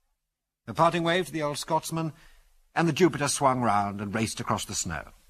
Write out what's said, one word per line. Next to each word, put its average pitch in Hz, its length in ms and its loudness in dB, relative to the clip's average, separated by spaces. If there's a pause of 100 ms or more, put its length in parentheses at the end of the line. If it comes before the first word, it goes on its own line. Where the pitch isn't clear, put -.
(680)
The 117 60 -10
parting 165 300 4
wave 170 240 2
to 139 40 -14
the 156 100 -6
old 147 160 -2
Scotsman, 160 560 -2 (640)
and 165 120 2
the 165 60 2
Jupiter 143 340 2
swung 131 340 2
round 101 380 0
and 104 140 -6
raced 110 260 -2
across 113 260 -2
the 101 100 -10
snow. 82 280 -6 (260)